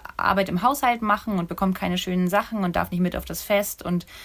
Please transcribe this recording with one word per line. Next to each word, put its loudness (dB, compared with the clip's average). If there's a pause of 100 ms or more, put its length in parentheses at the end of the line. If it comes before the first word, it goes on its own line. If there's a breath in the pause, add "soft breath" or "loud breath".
(160)
Arbeit 2
im -2
Haushalt 2
machen 0
und -2
bekommt 0
keine -2
schönen 2
Sachen 0
und 0
darf 0
nicht 0
mit 0
auf -6
das -8
Fest. 0
Und -2 (180 loud breath)